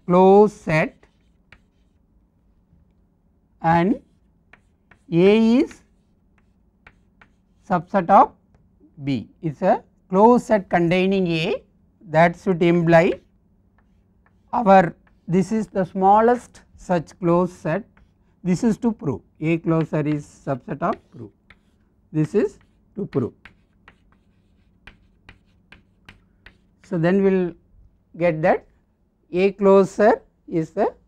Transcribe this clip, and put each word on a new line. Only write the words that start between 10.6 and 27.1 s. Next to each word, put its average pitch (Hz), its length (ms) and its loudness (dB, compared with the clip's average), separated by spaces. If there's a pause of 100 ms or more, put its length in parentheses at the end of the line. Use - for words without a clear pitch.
containing 185 560 0
A, 170 360 -4 (460)
that 165 280 2
should 180 260 -4
imply 170 500 2 (1400)
our, 190 440 2 (300)
this 185 260 -2
is 220 140 -4
the 190 180 -6
smallest 214 800 0 (140)
such - 420 -6
closed 175 340 -2
set. 175 320 -8 (580)
This 180 220 -4
is 220 140 -2
to 233 140 -4
prove 120 280 -8 (200)
A 165 180 -2
closure 160 480 -4
is 147 180 -6
subset - 560 -12
of 180 160 -4 (140)
proof, 113 200 -20 (800)
this 156 240 -4
is 381 240 -2 (360)
to 202 120 -10
prove. 120 280 -6 (3500)
So, 190 120 -8
then 180 260 0